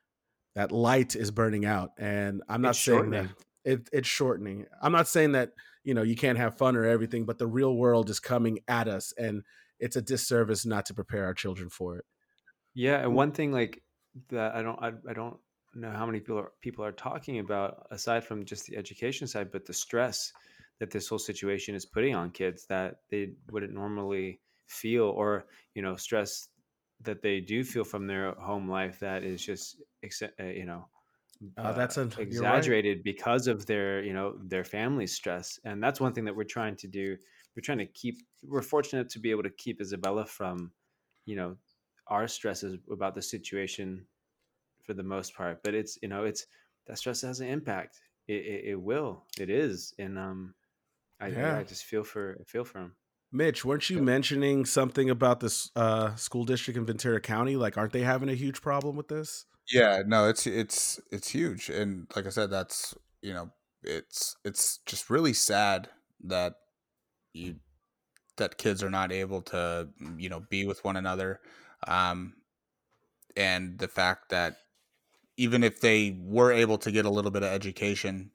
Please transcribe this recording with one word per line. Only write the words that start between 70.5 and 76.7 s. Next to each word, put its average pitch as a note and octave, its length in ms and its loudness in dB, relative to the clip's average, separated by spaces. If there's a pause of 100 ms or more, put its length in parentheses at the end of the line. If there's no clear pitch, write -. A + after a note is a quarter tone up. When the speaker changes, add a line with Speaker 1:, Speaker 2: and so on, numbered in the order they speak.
Speaker 3:
with G2 180 -4
one G2 120 0
another. F#2+ 440 -2 (480)
Um, F2+ 460 0 (1000)
and F#2 420 2
the F#2 100 -2
fact F#2 420 2
that F2 260 0 (800)
even A#2+ 260 4
if A2 180 4
they G#2+ 420 6
were A#2 300 8
able A2+ 260 6